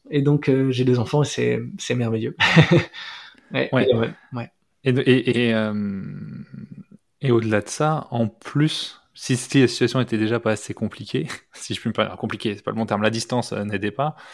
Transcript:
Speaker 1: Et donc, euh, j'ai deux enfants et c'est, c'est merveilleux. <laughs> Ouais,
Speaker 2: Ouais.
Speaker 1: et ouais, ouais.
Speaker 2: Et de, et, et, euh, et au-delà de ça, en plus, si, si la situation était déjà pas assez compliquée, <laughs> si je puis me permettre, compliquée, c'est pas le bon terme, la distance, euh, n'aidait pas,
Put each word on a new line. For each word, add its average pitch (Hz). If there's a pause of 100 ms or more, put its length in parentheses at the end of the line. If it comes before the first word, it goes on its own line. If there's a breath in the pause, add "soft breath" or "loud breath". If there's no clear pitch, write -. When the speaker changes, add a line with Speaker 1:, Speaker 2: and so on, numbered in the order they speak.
(100)
Speaker 1:
Et 143
donc, 147
euh, 135
j'ai 127
deux 123
enfants 147
et -
c'est, 120 (160)
c'est -
merveilleux. 113
<laughs> - (1040 loud breath)
Ouais, 131
Speaker 2:
Ouais. 131
Speaker 1:
et 123
ouais, 117 (240)
ouais. 120 (340)
Speaker 2:
Et 131
de, 131
et, 123
et, 113
euh, 104 (1160)
et 135
au-delà 110
de -
ça, 151
en 117
plus, - (140)
si, -
si 135
la 127
situation 123
était 113
déjà 110
pas 110
assez 107
compliquée, 113 (140)
<laughs> -
si -
je -
puis -
me 110
permettre, 98
compliquée, 104
c'est -
pas -
le 107
bon 110
terme, 104
la 107
distance, 117
euh, 104
n'aidait 104
pas, 147 (180 loud breath)